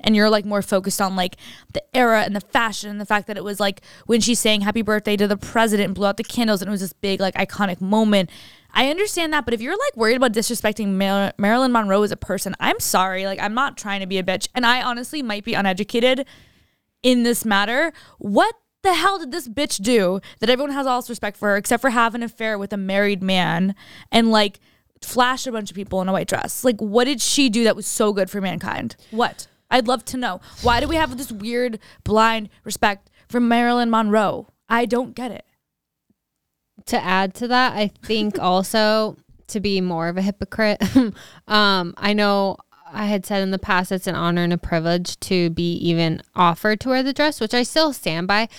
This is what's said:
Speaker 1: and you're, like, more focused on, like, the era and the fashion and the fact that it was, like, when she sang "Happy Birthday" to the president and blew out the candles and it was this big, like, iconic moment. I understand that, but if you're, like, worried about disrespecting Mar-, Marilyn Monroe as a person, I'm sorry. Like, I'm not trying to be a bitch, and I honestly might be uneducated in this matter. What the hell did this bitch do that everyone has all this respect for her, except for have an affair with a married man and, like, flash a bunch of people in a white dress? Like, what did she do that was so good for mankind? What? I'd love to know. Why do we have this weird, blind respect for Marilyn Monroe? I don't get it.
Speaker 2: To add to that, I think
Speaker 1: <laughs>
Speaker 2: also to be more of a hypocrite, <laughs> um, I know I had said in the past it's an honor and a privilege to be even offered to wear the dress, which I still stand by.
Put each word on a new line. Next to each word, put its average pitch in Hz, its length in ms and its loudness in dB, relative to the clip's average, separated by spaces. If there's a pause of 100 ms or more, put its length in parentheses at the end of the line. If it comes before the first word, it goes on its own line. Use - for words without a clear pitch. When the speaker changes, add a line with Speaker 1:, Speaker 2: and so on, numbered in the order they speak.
Speaker 1:
and 220 140 4
you're, 214 120 6
like, 214 140 2
more 202 180 -2
focused 190 400 -2
on, 190 140 -2
like, 185 220 -4 (340)
the - 100 -4 (140)
era 233 280 4
and 196 120 -2
the 202 60 -4
fashion 214 480 -2
and 202 100 -10
the 208 60 -10
fact 208 220 0
that 208 100 -10
it 185 80 -8
was, 202 120 -6
like, 202 220 -2 (260)
when 233 140 2
she 233 160 2
sang 214 260 2
"Happy 214 200 0
Birthday" 208 340 0
to 202 140 2
the 202 80 0
president 214 480 2
and 185 100 -4
blew 190 120 0
out 202 100 0
the 233 80 -6
candles 220 360 0
and 190 60 -6
it 202 40 -6
was 202 100 -2
this 190 100 -6
big, 196 300 -4
like, 190 140 0
iconic 190 440 -2
moment. 202 500 2 (440)
I 254 160 -2
understand 349 420 -4
that, 294 140 -2
but 233 80 -4
if 220 80 -4
you're, 294 160 -6
like, 554 180 -6
worried 220 220 0
about 247 160 2
disrespecting 214 640 -2
Mar-, 196 420 0
Marilyn 240 340 2
Monroe 208 320 2
as 208 80 0
a 214 60 -6
person, 196 420 -6
I'm 311 220 -2
sorry. 190 440 0
Like, 196 140 -6
I'm 208 140 -4
not 262 240 -2
trying 202 240 -6
to 190 60 -6
be 190 100 -2
a 185 60 -2
bitch, 185 300 -4
and 247 120 -2
I 247 160 2
honestly 247 420 -6
might 208 220 -6
be 233 80 -4
uneducated 226 720 0 (760)
in 247 220 4
this 240 220 0
matter. 226 480 2 (240)
What 311 380 2 (280)
the 381 120 4
hell 370 240 2
did 294 120 -10
this 320 160 -8
bitch 240 340 -4
do 196 380 2 (220)
that 214 80 2
everyone 269 240 0
has 269 120 -4
all 247 140 0
this 247 100 -8
respect 214 280 -8
for 208 140 -2
her, 202 40 4
except 220 240 0
for 269 120 2
have 226 220 2
an 233 100 -6
affair 220 340 -4
with 196 160 -8
a 202 40 -4
married 196 460 0
man 185 500 2 (380)
and, 226 200 4
like, 208 280 2 (420)
flash 247 440 0
a 262 60 -6
bunch 214 180 -6
of 175 60 -16
people 190 260 -4
in 185 80 0
a - 20 2
white 190 160 0
dress? - 360 -4
Like, 247 180 2
what 220 220 2
did 254 180 0
she - 280 2
do 226 160 2
that 208 100 4
was - 100 -8
so 214 260 2
good 196 180 0
for 202 120 -6
mankind? - 540 -6 (160)
What? 220 340 -4 (240)
I'd 247 180 2
love 254 180 0
to - 120 -8
know. 214 240 -6 (220)
Why 233 160 4
do 285 80 0
we 320 80 -2
have 311 200 -2
this 247 160 -10
weird, 233 460 -4 (260)
blind 220 460 2 (140)
respect 202 480 -2 (180)
for 240 100 0
Marilyn 240 520 4
Monroe? 214 560 2 (200)
I 233 180 0
don't 240 280 -2
get 247 180 -10
it. - 140 -16 (1400)
Speaker 2:
To 240 160 -2
add 190 320 0
to 240 140 -6
that, 247 260 2
I 208 120 0 (160)
think 214 360 -2
Speaker 1:
<laughs> - 20 -4
Speaker 2:
also 214 760 2 (300)
to - 120 -6
be 196 220 0
more 170 260 -2
of 175 100 -4
a 185 60 0
hypocrite, 208 580 -2 (340)
<laughs> - 320 -20
um, 196 500 2
I 202 160 0
know 202 440 2 (340)
I 208 140 -6
had 208 200 -2
said 196 180 -2
in 190 80 -2
the 190 80 -2
past 185 320 0
it's 185 160 -2
an 175 80 -2
honor 175 280 0
and 175 100 2
a 175 40 2
privilege 170 640 -2
to 175 300 0
be 170 240 -2
even 165 460 0 (140)
offered 180 460 2
to 254 80 -4
wear 262 140 2
the 269 100 -2
dress, 302 260 0
which 220 140 -2
I 247 100 2
still 311 300 0
stand 170 340 -4
by. 214 200 2 (120)